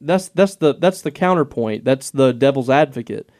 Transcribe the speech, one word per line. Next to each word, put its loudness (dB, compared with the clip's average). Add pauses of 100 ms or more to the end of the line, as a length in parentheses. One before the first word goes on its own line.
that's, -2
that's 0
the, 2
that's 0
the -6
counterpoint. -2
That's -2
the 2
devil's 0
advocate. -2 (100)